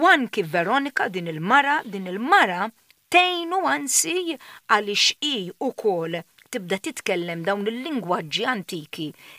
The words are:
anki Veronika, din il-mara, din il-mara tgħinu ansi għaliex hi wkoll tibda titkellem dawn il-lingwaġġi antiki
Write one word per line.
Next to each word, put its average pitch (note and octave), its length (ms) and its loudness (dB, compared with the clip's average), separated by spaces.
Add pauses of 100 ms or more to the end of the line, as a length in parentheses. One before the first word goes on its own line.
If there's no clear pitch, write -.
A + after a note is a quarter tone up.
anki C4 400 4
Veronika, G#3+ 640 0
din F3+ 200 -6
il-mara, C4 540 2
din G3 240 -10
il-mara G#3+ 600 2 (440)
tgħinu F4+ 540 2
ansi C#4+ 480 0 (160)
għaliex - 880 0
hi D4 160 -2 (220)
wkoll F3 640 -2 (340)
tibda F#3+ 240 -4
titkellem F3 640 -4
dawn G3+ 240 -2
il-lingwaġġi G#3+ 800 -2
antiki E3+ 640 -6 (300)